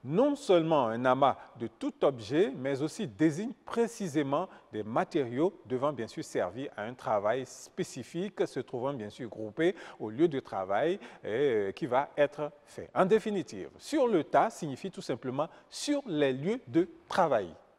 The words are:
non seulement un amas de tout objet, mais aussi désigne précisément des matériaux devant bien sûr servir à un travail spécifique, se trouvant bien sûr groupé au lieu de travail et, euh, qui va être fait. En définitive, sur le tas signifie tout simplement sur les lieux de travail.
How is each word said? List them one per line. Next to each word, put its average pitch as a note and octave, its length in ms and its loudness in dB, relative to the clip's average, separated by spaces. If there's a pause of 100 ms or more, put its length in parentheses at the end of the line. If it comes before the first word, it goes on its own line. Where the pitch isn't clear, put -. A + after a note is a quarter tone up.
non A#3 320 2
seulement D#3+ 520 4
un A#2 160 -2
amas C3 320 6 (240)
de A#2 80 -6
tout - 380 -4
objet, C#3+ 500 2
mais C3+ 260 -4
aussi D#3 260 -4
désigne D#3 440 0 (140)
précisément D#3+ 840 -2 (240)
des G#2+ 120 -4
matériaux C3+ 800 -2
devant B2+ 260 -2
bien A2+ 160 -6
sûr D3+ 160 -12
servir A2+ 540 -4
à A#2 60 -6
un B2 100 -8
travail B2 520 0
spécifique, - 1000 -6
se C3+ 140 -6
trouvant C3 320 -4
bien G#2 160 -8
sûr A#2 180 -12
groupé A2 480 -2 (240)
au A2+ 100 -6
lieu D3 200 2
de C3+ 100 -2
travail A2 600 0 (240)
et, - 40 -8
euh, A2 440 2
qui D3+ 160 -6
va B2+ 280 0
être D3 360 0 (120)
fait. - 300 -16
En F3+ 120 4
définitive, F#3 640 0 (100)
sur C4+ 280 0
le F3 160 4
tas E3 260 4
signifie D#3+ 420 -8
tout F#3+ 100 -14
simplement C3 480 -4 (200)
sur C#4+ 360 -2
les D3 260 2
lieux E3+ 360 -2
de D#3+ 200 2 (220)
travail. B2 400 2 (300)